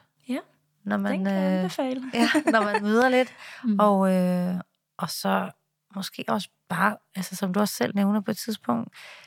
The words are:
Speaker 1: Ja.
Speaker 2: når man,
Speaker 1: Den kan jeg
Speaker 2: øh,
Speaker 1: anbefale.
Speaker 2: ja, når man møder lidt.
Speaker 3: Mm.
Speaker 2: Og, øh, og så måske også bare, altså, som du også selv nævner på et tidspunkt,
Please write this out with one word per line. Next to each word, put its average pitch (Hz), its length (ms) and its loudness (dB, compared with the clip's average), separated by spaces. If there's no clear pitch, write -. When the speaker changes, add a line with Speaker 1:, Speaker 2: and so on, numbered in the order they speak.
Speaker 1:
Ja. 254 80 -4
Speaker 2:
når 202 140 -2
man, 202 160 -2
Speaker 1:
Den 190 120 -2
kan 196 80 0
jeg 190 200 2
Speaker 2:
øh, 185 60 0
Speaker 1:
anbefale. 254 420 -4
Speaker 2:
ja, 233 140 4
når 226 120 4
man 208 200 -2
møder 226 260 4
lidt. 254 200 4
Speaker 3:
Mm. 208 160 2
Speaker 2:
Og, 196 340 6
øh, 180 420 2
og - 120 -6
så 190 400 -2
måske 190 320 -10
også 220 220 -2
bare, 196 280 0
altså, 185 200 -8
som 185 180 -4
du 202 60 0
også 208 160 0
selv - 200 -2
nævner 202 240 2
på 196 120 -6
et 202 60 -4
tidspunkt, 233 560 -6